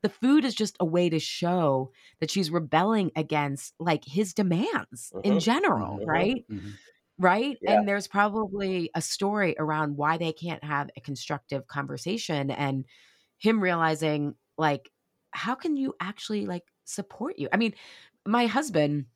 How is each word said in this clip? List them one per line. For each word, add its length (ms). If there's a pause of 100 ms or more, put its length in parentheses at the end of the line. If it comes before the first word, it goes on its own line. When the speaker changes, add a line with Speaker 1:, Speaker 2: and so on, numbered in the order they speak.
Speaker 1:
the 80
food 360
is 100
just 240
a 60
way 240
to 100
show 720 (280)
that 120
she's 180
rebelling 680
against, 640
like, 260
his 280
demands 800 (100)
in 140
Speaker 2:
Mm-hmm. 20
Speaker 1:
general, 640
Speaker 3:
Mm-hmm. 40
Speaker 1:
right? 480
Speaker 3:
Mm-hmm. 160 (480)
Speaker 1:
Right? 420
Speaker 2:
Yeah. 200
Speaker 1:
And 80
there's 200
probably 880
a 60
story 560
around 400
why 200
they 160
can't 300
have 320
a 60
constructive 680
conversation 840
and 340 (520)
him 240
realizing, 760 (220)
like, 320 (420)
how 240
can 200
you 240
actually, 460
like, 180 (220)
support 520
you? 140
I 60
mean, 160 (520)
my 220
husband 680